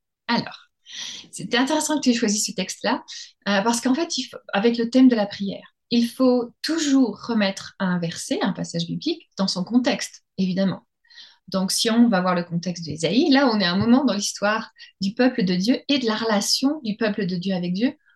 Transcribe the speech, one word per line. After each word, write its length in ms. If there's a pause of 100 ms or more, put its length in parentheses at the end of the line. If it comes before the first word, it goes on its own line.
(280)
Alors, 400 (640)
c'était 260
intéressant 380
que 60
tu 80
aies 40
choisi 260
ce 120
texte-là, 520 (440)
euh, 140
parce 200
qu'en 140
fait, 220
il 60
faut, 140 (140)
avec 260
le 120
thème 180
de 80
la 100
prière, 480 (160)
il 180
faut 540
toujours 680
remettre 520
un 200
verset, 420
un 120
passage 320
biblique, 520
dans 100
son 160
contexte, 600 (140)
évidemment. 500 (640)
Donc, 220
si 200
on 160
va 140
voir 140
le 80
contexte 400
d'Ésaïe, 460
là, 240
on 60
est 60
à 60
un 60
moment 280
dans 80
l'histoire 580 (300)
du 120
peuple 300
de 120
Dieu 340
et 100
de 80
la 80
relation 680
du 120
peuple 320
de 80
Dieu 180
avec 200
Dieu, 220 (200)